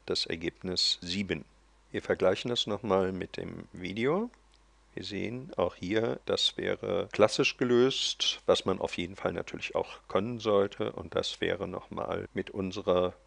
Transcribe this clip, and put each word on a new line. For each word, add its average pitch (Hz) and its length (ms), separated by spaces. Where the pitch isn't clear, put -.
das - 200
Ergebnis 85 760
sieben. 90 440
Wir 104 100
vergleichen 95 480
das 120 180
nochmal 95 460
mit 87 240
dem 87 340
Video. 117 580
Wir 92 120
sehen 104 500
auch 90 200
hier, 110 500
das - 320
wäre 95 560
klassisch - 440
gelöst, - 880
was - 200
man 95 140
auf - 180
jeden 87 180
Fall - 160
natürlich - 420
auch - 260
können 113 300
sollte. 104 520
Und - 240
das - 260
wäre 92 260
nochmal 90 680
mit - 180
unserer 92 600